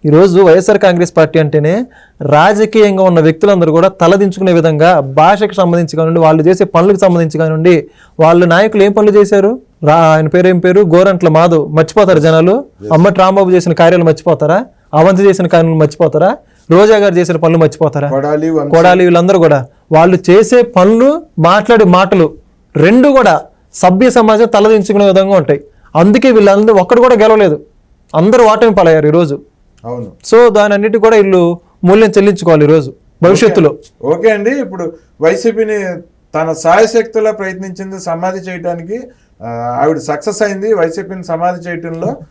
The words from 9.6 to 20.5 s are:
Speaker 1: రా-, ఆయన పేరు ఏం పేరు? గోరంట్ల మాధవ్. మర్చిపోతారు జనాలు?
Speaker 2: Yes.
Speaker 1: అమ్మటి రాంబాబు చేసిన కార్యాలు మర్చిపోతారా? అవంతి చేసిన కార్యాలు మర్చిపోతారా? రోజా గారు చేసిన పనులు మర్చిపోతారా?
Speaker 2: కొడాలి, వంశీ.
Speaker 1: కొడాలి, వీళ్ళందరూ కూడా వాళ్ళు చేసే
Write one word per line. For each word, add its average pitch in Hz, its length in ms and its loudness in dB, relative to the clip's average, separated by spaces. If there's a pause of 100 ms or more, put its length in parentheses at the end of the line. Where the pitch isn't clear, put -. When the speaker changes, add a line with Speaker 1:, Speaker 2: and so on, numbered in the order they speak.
Speaker 1:
రా-, 151 120 2
ఆయన 160 320 2
పేరు 180 200 0
ఏం 180 120 0
పేరు? 180 220 2
గోరంట్ల 180 460 2
మాధవ్. 156 460 0
మర్చిపోతారు 160 460 0
జనాలు? 165 460 0 (180)
Speaker 2:
Yes. 143 100 -4
Speaker 1:
అమ్మటి 180 260 2
రాంబాబు 190 320 0
చేసిన 175 220 0
కార్యాలు 170 300 2
మర్చిపోతారా? 160 600 -2 (280)
అవంతి 185 300 2
చేసిన 190 240 0
కార్యాలు 165 280 0
మర్చిపోతారా? 156 600 -2 (340)
రోజా 214 260 4
గారు 202 160 0
చేసిన 170 240 -2
పనులు 165 200 0
మర్చిపోతారా? 151 520 -2
Speaker 2:
కొడాలి, 147 400 -4
వంశీ. 151 260 -4
Speaker 1:
కొడాలి, 180 280 2
వీళ్ళందరూ 180 360 2
కూడా 147 280 0 (240)
వాళ్ళు 170 260 2 (120)
చేసే 220 320 2